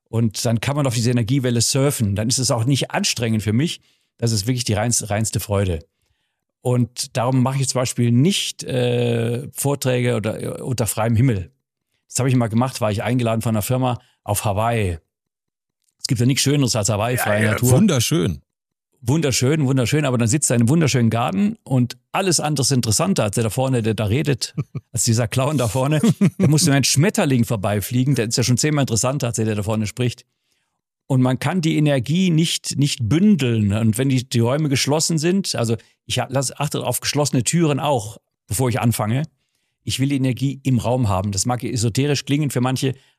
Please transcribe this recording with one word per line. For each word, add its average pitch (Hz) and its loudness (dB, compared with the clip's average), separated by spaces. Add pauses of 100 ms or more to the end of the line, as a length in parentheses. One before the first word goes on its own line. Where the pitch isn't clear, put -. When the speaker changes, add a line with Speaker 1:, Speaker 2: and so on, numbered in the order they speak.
Speaker 1:
Und 113 -2
dann 113 0
kann 139 -2
man 143 -2
auf 117 -2
diese 117 0
Energiewelle 120 0
surfen. 120 0
Dann 110 -2
ist - 0
es 127 0
auch 117 0
nicht 135 0
anstrengend 113 -2
für 107 0
mich. 139 -2 (360)
Das 117 0
ist 101 -2
wirklich 127 -2
die 110 0
reinste, 107 -2
reinste 104 -2
Freude. 98 -2 (800)
Und - -2
darum 127 2
mache 135 0
ich 131 -2
zum 123 -2
Beispiel 120 0
nicht, 147 0
äh, 120 -2
Vorträge 127 0
oder, 107 -4
äh, - -8
unter 117 -4
freiem 113 0
Himmel. 104 0 (560)
Das - -6
habe 127 0
ich 127 2
mal 117 2
gemacht, 120 0
war 110 0
ich 101 -2
eingeladen 113 0
von 110 -2
einer 107 0
Firma 127 -2 (260)
auf - -2
Hawaii. 107 0 (1000)
Es - -8
gibt 123 0
ja 120 2
nichts 135 2
Schöneres 135 2
als 104 0
Hawaii, 113 0
Speaker 2:
Ja, - 0
Speaker 1:
freie 104 0
Speaker 2:
ja, 107 2
Speaker 1:
Natur. 123 0
Speaker 2:
wunderschön. 127 2 (580)
Speaker 1:
Wunderschön, 139 0
wunderschön, 135 2
aber 127 0
dann 117 2
sitzt 143 0
er 123 2
in 120 4
einem 113 4
wunderschönen 131 2
Garten 170 0
und 123 0 (140)
alles 185 0
andere 143 -2
ist 120 0
interessanter 123 0
als 104 -2
der 117 0
da 110 -2
vorne, 131 0
der 110 0
da 107 -2
redet, 131 -2 (180)
Speaker 2:
<laughs> - -14
Speaker 1:
als - -2
dieser 113 2
Clown 139 0
da 123 0
vorne. 135 0 (380)
Da 190 2
muss 147 4
ein 139 4
Schmetterling 139 2
vorbeifliegen, 117 0
der 113 0
ist 113 -4
ja 131 2
schon 120 2
zehnmal 151 0
interessanter 127 -2
als 113 -6
der, 110 0
der 110 0
da 104 -2
vorne 110 -2
spricht. - -4 (800)
Und 131 2
man 127 2
kann 175 -2
die 156 0
Energie 147 2
nicht, - 0
nicht 135 0
bündeln. 127 4
Und 110 2
wenn 135 0
die, 131 0
die 120 0
Räume 139 2
geschlossen 143 0
sind, 175 0
also 113 0 (280)
ich 117 -4
ha-, 120 -2
lass, 131 -2
achte - -4
auf 120 -4
geschlossene 143 0
Türen 156 2
auch, 113 -2 (280)
bevor 127 0
ich 107 0
anfange. 113 0 (600)
Ich - -4
will 135 0
die 143 0
Energie 131 -2
im 131 2
Raum 117 0
haben. 98 0
Das 98 -4
mag 120 -2
esoterisch 127 -2
klingen 143 0
für 135 -2
manche, 127 -2 (240)